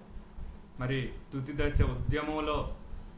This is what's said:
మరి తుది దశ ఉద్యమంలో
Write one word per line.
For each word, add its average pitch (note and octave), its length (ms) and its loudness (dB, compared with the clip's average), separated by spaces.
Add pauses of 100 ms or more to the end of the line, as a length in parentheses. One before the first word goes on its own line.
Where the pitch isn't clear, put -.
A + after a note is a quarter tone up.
(800)
మరి B2+ 380 0 (140)
తుది C#3 240 -4
దశ D3 260 6
ఉద్యమంలో D3 920 2 (420)